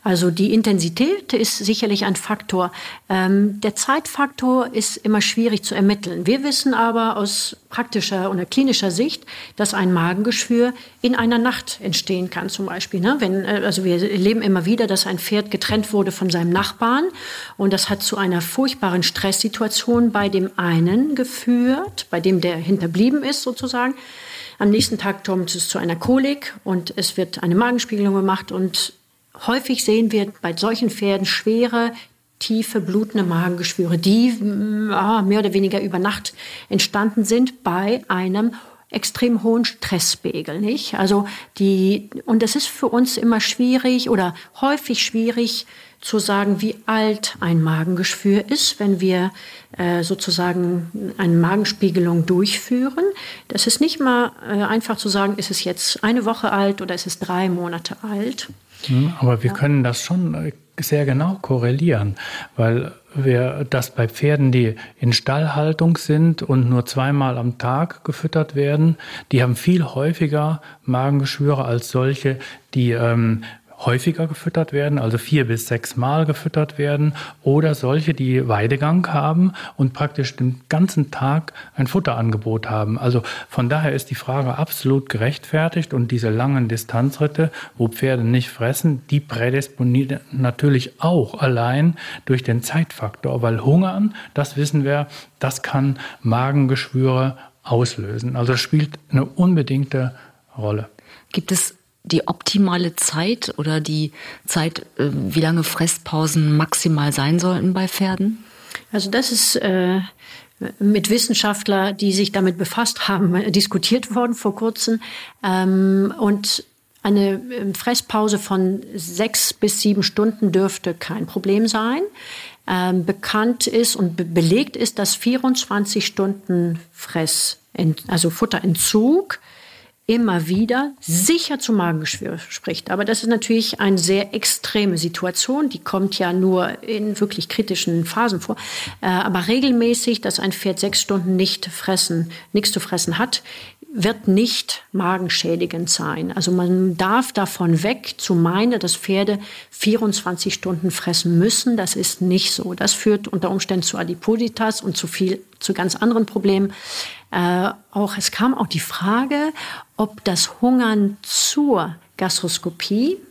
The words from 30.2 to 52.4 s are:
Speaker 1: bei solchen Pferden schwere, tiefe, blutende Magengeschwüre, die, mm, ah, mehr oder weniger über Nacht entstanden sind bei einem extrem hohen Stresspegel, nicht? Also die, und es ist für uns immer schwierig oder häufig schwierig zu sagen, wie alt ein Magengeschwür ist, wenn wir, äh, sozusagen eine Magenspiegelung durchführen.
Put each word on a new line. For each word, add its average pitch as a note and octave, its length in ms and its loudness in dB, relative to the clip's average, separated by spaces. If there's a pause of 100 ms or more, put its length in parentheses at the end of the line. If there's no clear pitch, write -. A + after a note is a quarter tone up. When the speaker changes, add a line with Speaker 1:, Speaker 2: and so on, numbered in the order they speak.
Speaker 1:
bei E3+ 160 -4
solchen A3 320 0
Pferden G3 380 0
schwere, A#3 640 0 (460)
tiefe, A3 420 -2
blutende G#3 420 0
Magengeschwüre, F3 760 0
die, A3 320 4
mm, G#3+ 600 -2
ah, G#3 280 2
mehr G3+ 200 4
oder G3+ 120 0
weniger G3 300 2
über F#3 160 -4
Nacht G3+ 340 -2 (380)
entstanden G#3 560 0
sind B3 380 2
bei G3 440 0
einem F#3+ 460 0 (340)
extrem A#3 540 -2
hohen A3+ 240 2
Stresspegel, - 920 -4
nicht? G#3 360 -4
Also G3+ 340 2 (300)
die, G3 500 2 (160)
und A3+ 180 2
es A3+ 140 0
ist C#4+ 120 -2
für - 180 -2
uns B3 320 2
immer A3+ 240 2
schwierig B3+ 680 2
oder F#3 260 2 (280)
häufig C#4 400 0
schwierig A#3 640 -2 (340)
zu - 180 -2
sagen, G3+ 440 0
wie G#3+ 140 -4 (100)
alt G#3+ 540 0
ein E3+ 220 2
Magengeschwür F#3 840 0
ist, - 300 -2
wenn G3 220 2
wir, F#3 320 2 (440)
äh, F3 260 0
sozusagen F3+ 1160 -2
eine E3+ 160 4
Magenspiegelung E3+ 920 2
durchführen. B3 800 0 (440)